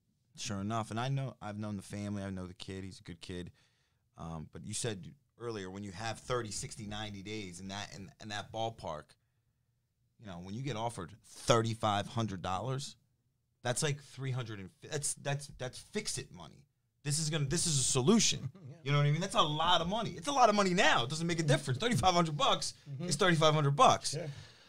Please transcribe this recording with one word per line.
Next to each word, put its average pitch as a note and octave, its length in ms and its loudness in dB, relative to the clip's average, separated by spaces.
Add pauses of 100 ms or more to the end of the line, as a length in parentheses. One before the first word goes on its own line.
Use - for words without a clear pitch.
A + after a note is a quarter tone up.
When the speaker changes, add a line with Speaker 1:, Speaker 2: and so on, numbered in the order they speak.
(360)
Speaker 1:
sure G2 240 -6
enough, G#2+ 300 -4
and G#2 80 -6
I B2 120 -4
know, C3+ 320 -4
I've G#2 160 -8
known G#2+ 180 -6
the F#2+ 60 -8
family, G2+ 400 -6
I G2 80 -6
know F#2 160 -8
the F#2 80 -12
kid, F#2+ 300 -10
he's F#2 160 -14
a - 20 -20
good - 180 -14
kid. F2 300 -10 (680)
Um, D#2+ 360 -10
but - 120 -14
you G#2 80 -10
said G#2+ 320 -6 (340)
earlier, G#2+ 320 -8
when G2 140 -10
you G2+ 80 -10
have A2 280 -6
thirty, A#2+ 300 -2
sixty, - 360 -10
ninety G#2 360 -8
days G2 380 -8
in F#2+ 80 -10
that, G2 260 -8
in, F#2+ 160 -14 (120)
in G#2+ 60 -12
that G2+ 240 -8
ballpark, G#2+ 520 -6 (1160)
you A2+ 60 -18
know, F2+ 160 -12
when F#2+ 120 -10
you A#2+ 80 -8
get C3+ 140 -4
offered A2 340 -6 (160)
thirty-five A2+ 800 2
hundred G2+ 340 -4
dollars, G#2+ 560 -4 (640)
that's B2 200 -2
like C#3+ 200 -2
three C3 280 -8
hundred A2+ 300 -6
and, F#2 100 -12 (200)
that's, D3 240 -4
that's, C#3+ 340 -6 (100)
that's B2+ 200 -8
fix-it - 540 -8
money. D2+ 320 -18 (380)
This D3 160 0
is E3 100 0
gonna, D3+ 160 2
this E3 220 0
is D3+ 120 2
a C3 40 2
solution. C3 720 4
Speaker 2:
<laughs> - 60 -20 (240)
Yeah. C3+ 60 -2
Speaker 1:
You - 20 2
know D3 60 4
what D3 80 6
I D3 60 4
mean? D#3+ 100 2
That's G3 120 -4
a A3 60 4
lot E3 400 4
of E3 80 -2
money. G#3 220 -2
It's - 180 -6
a C#4+ 40 -2
lot B3 180 8
of G#3 40 4
money G3 200 4
now. G#3+ 300 4
It A#2+ 40 -4
doesn't D#3+ 180 -4
make E3+ 140 0
a - 20 2
difference. C#3+ 380 2
Thirty-five G3 320 4
hundred E3 240 4
bucks A3+ 380 2 (160)
Speaker 2:
Mm-hmm. C#3 160 -8
Speaker 1:
is F3+ 100 0
thirty-five D#3+ 380 8
hundred C#3+ 220 4
bucks. F3 340 6
Speaker 2:
Sure. E3 160 -6 (420)